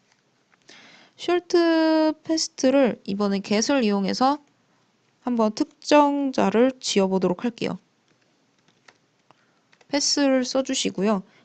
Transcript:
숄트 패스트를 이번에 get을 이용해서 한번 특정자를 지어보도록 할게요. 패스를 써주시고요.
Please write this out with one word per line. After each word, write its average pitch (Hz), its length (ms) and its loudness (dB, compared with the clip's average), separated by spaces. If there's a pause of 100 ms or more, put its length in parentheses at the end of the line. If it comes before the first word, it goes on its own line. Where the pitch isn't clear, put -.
(1160)
숄트 320 1080 0
패스트를 277 800 0
이번에 196 360 -2
get을 226 440 0
이용해서 202 560 0 (800)
한번 226 340 -2
특정자를 277 1300 0
지어보도록 190 640 -2
할게요. 233 340 -6 (2000)
패스를 277 560 0
써주시고요. 214 800 -2 (220)